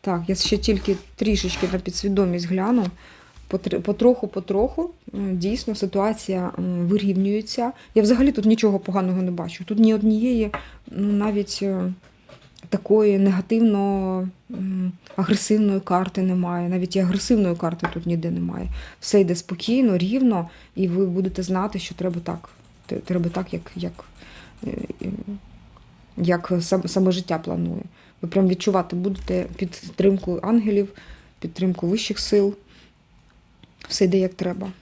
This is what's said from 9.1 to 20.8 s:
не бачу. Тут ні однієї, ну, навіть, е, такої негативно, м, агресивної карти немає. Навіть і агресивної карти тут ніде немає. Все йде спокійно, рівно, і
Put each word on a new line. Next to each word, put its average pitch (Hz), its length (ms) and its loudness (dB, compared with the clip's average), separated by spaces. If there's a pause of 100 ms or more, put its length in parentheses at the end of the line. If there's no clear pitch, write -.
не 180 100 -2
бачу. 170 320 -8
Тут 214 160 -2
ні 220 140 8
однієї, 220 580 2 (400)
ну, 202 220 0
навіть, 202 480 0
е, 185 320 -2 (760)
такої 208 500 4
негативно, 196 1080 2 (220)
м, 185 400 -4 (240)
агресивної 202 640 2
карти 185 420 -2
немає. 175 480 0
Навіть 180 260 -2
і 196 40 4
агресивної 185 560 2
карти 170 380 -4
тут 170 120 -8
ніде 170 260 -2
немає. 175 360 -4 (320)
Все 202 220 4
йде 175 140 2
спокійно, 214 640 0
рівно, 196 520 2 (260)
і 185 120 0